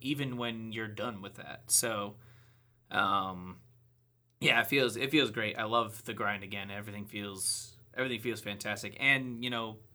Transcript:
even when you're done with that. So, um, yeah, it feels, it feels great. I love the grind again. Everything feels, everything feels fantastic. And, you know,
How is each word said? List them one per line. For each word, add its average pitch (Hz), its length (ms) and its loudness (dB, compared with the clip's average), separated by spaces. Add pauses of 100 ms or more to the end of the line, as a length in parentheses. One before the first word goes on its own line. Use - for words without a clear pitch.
even 139 360 -2
when 113 360 -4
you're 110 160 -4
done 104 340 -6
with 101 140 -12
that. - 320 -12
So, 104 480 2 (720)
um, 95 680 2 (840)
yeah, 127 200 6
it 110 60 4
feels, 127 300 4
it 135 140 -2
feels 143 200 6
great. 110 280 -2
I 113 60 0
love 110 400 0
the 113 100 -6
grind 101 280 -2
again. 98 280 -8
Everything 101 340 -8
feels, 101 720 -4 (200)
everything 127 240 0
feels 110 200 -2
fantastic. 104 580 -4
And, 127 460 4
you 123 60 -2
know, 113 260 -2 (180)